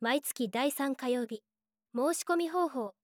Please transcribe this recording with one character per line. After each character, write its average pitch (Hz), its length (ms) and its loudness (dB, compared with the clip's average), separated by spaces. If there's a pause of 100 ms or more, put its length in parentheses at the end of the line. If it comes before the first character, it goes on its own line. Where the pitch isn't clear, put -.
毎 247 200 2
月 - 280 -2
第 262 200 2
三 277 260 0
火 262 120 -6
曜 247 180 2
日。 220 180 -8 (520)
申 285 180 2
し - 100 -4
込 349 120 2
み 339 140 2
方 349 180 2
法、 240 260 -4 (100)